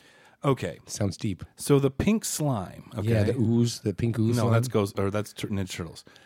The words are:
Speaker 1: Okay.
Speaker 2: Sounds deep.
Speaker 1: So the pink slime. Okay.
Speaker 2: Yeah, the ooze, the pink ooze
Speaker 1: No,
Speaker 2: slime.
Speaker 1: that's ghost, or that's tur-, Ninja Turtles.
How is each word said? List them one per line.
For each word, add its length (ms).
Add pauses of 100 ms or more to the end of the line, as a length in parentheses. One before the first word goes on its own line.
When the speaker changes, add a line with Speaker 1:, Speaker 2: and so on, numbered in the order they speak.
(440)
Speaker 1:
Okay. 420
Speaker 2:
Sounds 300
deep. 280 (100)
Speaker 1:
So 240
the 140
pink 320
slime. 760
Okay. 120
Speaker 2:
Yeah, 120
the 140
ooze, 460
the 120
pink 240
ooze 180
Speaker 1:
No, 60
Speaker 2:
slime. 100
Speaker 1:
that's 140
ghost, 320
or 140
that's 200
tur-, 140
Ninja 240
Turtles. 340 (220)